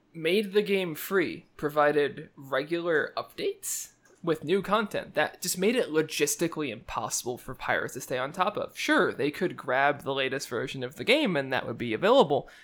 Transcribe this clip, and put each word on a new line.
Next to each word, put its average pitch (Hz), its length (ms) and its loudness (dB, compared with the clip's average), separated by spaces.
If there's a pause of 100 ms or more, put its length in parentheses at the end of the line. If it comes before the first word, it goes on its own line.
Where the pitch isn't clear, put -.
(140)
made 185 400 0
the 208 100 6
game 180 320 0
free, 160 500 0 (120)
provided 147 800 2
regular 151 800 0
updates - 720 -6 (340)
with 165 200 0
new 180 200 2
content 208 500 -2
that - 300 0
just 180 160 -4
made 220 160 4
it 185 160 0
logistically 156 800 0
impossible 117 640 -6
for 127 160 -12
pirates 113 400 -2
to 127 80 -12
stay 131 160 -4
on 135 140 -4
top 185 260 -2
of. - 180 -6
Sure, 190 380 2
they 139 160 0
could 156 260 -2
grab 135 460 2
the 135 140 -4
latest 131 340 -2
version 127 320 -4
of 123 140 -8
the 120 80 -10
game 247 320 4
and 135 180 -2
that 123 140 -2
would 117 100 -6
be 120 160 -4
available 156 560 4 (140)